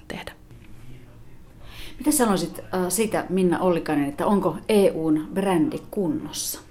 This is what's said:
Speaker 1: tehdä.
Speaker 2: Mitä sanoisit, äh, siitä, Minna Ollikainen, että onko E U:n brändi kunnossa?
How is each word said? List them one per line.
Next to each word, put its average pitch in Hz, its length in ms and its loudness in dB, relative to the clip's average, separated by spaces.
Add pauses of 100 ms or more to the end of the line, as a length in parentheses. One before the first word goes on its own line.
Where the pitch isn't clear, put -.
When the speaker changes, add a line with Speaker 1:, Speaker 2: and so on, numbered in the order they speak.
Speaker 1:
tehdä. - 240 -12 (1700)
Speaker 2:
Mitä 254 120 0
sanoisit, 208 480 2
äh, - 300 -4
siitä, 208 400 0
Minna 180 300 4
Ollikainen, 160 500 2
että - 180 -2
onko 185 300 2 (120)
E 202 220 6
U:n 156 440 0
brändi 185 440 2 (120)
kunnossa? - 720 -4 (100)